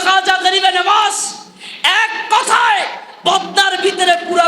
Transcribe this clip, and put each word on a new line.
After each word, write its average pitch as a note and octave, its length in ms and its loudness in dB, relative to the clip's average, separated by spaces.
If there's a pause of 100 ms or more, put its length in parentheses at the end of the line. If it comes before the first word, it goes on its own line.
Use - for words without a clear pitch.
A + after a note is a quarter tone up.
খাজা F#4+ 320 2
গরিবে F#4 340 2
নওয়াজ G4+ 440 2 (680)
এক G#4+ 280 0 (200)
কথায় A4+ 520 2 (420)
পদ্মার F#4+ 520 0
ভিতরে F#4 400 0 (120)
পুরো F4 200 2